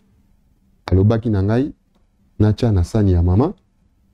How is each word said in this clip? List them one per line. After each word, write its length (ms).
Alobaki 440
na 120
ngai, 300
"Natya 340
na 120
sani 280
ya 100
mama, 320